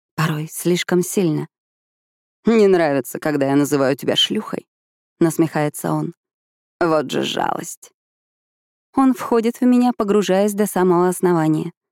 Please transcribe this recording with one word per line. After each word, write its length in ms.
порой 360
слишком 520
сильно. 460
«Не 240
нравится, 500
когда 280
я 100
называю 400
тебя 180
шлюхой», 520
насмехается 720
он. 220
«Вот 300
же 120
жалость». 720
Он 180
входит 480
в 40
меня, 320
погружаясь 580
до 120
самого 420
основания. 640